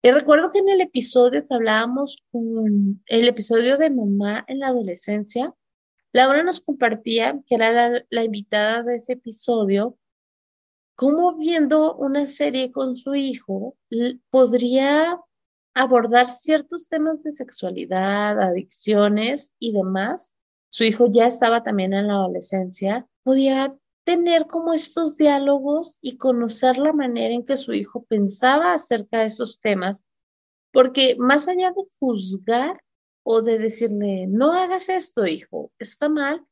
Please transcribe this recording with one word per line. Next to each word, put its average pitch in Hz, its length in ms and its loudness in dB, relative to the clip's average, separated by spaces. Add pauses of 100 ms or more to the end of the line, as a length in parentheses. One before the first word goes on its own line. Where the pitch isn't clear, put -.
Y 247 80 8
recuerdo 302 400 4
que 403 100 2
en 392 80 2
el 381 120 4
episodio 254 640 2
que 262 80 -6
hablábamos 233 640 -2 (120)
con 214 760 -2
el 226 220 2
episodio 233 500 0
de 311 120 2
mamá 208 580 -2
en 269 120 -8
la 269 80 -4
adolescencia, 214 880 -6 (580)
Laura 269 300 4
nos 349 180 -4
compartía, 233 880 -2
que 247 80 0
era 226 180 2
la, 240 380 2
la 233 140 -2
invitada 214 580 -2
de 240 140 -4
ese 233 180 -8
episodio, 220 840 -2 (1000)
cómo 320 400 2
viendo 311 600 2
una 277 300 -2
serie 262 460 -4
con 262 240 -4
su 269 180 -8
hijo, 254 600 -6 (140)
l-, 240 280 -2 (120)
podría 262 880 2 (560)
abordar 247 560 4
ciertos 311 580 -2
temas 311 340 -2
de 302 100 -8
sexualidad, 202 1080 -4
adicciones 208 1160 0
y 233 140 -6
demás. 196 600 -4 (380)
Su - 140 -2
hijo 226 260 4
ya 226 160 4
estaba 233 360 2
también 196 320 -2
en 202 140 0
la 202 60 0
adolescencia, 190 920 -4 (160)
podía 269 540 0 (280)
tener 339 420 2
como 330 280 -2
estos 311 420 -4
diálogos 285 840 0
y 254 180 -10
conocer 247 600 0
la 302 140 2
manera 240 420 -2
en 240 100 -6
que 269 120 -2
su 254 160 -8
hijo 208 320 -6
pensaba 254 680 2
acerca 226 460 -4
de 220 60 2
esos 220 340 -8
temas, 196 440 -4 (680)
porque 262 460 4
más 277 300 2
allá 370 220 0
de 381 140 -6 (160)
juzgar 226 800 -4 (440)
o 226 180 2
de 226 160 0
decirle, 208 680 -4
"No 247 240 2
hagas 359 360 -2
esto, 339 380 -4
hijo, - 520 -8
está 294 300 -6
mal" 302 440 -4